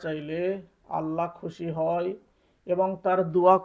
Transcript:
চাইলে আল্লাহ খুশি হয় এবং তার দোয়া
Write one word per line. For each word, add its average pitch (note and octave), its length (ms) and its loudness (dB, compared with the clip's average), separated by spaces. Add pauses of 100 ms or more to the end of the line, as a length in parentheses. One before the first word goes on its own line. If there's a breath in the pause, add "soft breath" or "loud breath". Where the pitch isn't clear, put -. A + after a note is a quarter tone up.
চাইলে D#3 380 -6 (580)
আল্লাহ D#3+ 280 -2 (140)
খুশি E3+ 280 -10 (100)
হয় E3+ 300 0 (580)
এবং F#3 220 2 (140)
তার F#3 180 2 (120)
দোয়া F3+ 320 6